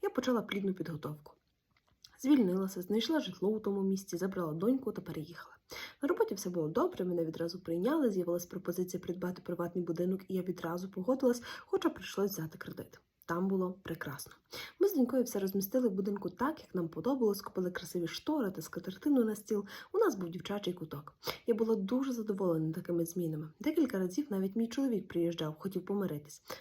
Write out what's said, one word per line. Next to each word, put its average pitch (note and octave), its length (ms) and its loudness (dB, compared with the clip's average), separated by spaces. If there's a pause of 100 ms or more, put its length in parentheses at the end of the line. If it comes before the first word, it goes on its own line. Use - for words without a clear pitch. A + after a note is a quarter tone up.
Я G4+ 80 2
почала B3 320 2
плідну G3 320 0
підготовку. D#3 600 -8 (880)
Звільнилася, F#3+ 600 4
знайшла A3+ 380 2
житло F#3+ 300 0
у A3 100 2
тому G3 220 0
місці, F#3+ 360 0
забрала F3+ 360 -2
доньку A3 380 2
та - 100 -6
переїхала. E3 540 -10 (460)
На C#4 60 0
роботі F4+ 280 2
все - 140 -4
було E3+ 180 0
добре, F3+ 380 2
мене F3 200 0
відразу E3+ 340 -4
прийняли, A3 520 2
з'явилась F3 340 0
пропозиція F3+ 560 -4
придбати F3+ 400 -6
приватний F3 420 -4
будинок, F3 440 0
і F#3+ 60 -6
я F#3 80 0
відразу F3 480 -4
погодилась, B3 520 2 (240)
хоча E4+ 240 2
прийшлось G3 420 -2
взяти D#3+ 260 -6
кредит. - 420 -12 (280)
Там F3+ 200 0
було F#3 360 2
прекрасно. - 500 -8 (460)
Ми G4 80 6
з G4+ 60 4
донькою B3+ 300 4
все G#3 160 -2
розмістили G3 480 2
в G3+ 40 4
будинку G3 380 -2
так, D4+ 320 -2
як - 140 -10
нам E3+ 140 0
подобалось, G#3 520 2
купили F3+ 300 -2
красиві F3 360 -4
штори C4+ 440 0
та F3 100 -8
скатертину A3+ 600 2
на G#3+ 120 2
стіл. G#3 300 -2 (280)
У F#4+ 40 2
нас F#4+ 180 6
був F3+ 140 -4
дівчачий F#3 440 -4
куток. D#3 420 -10 (320)
Я A3+ 80 6
була A3+ 200 4
дуже B3 360 0
задоволена F#3+ 600 0
такими E3+ 320 0
змінами. D#3 440 -4 (100)
Декілька D4 400 2
разів F#3 300 0
навіть F#3+ 260 0
мій A3+ 120 2
чоловік B3 400 0
приїжджав, E3+ 520 0
хотів F#3 260 -4
помиритись. F3 580 -4 (180)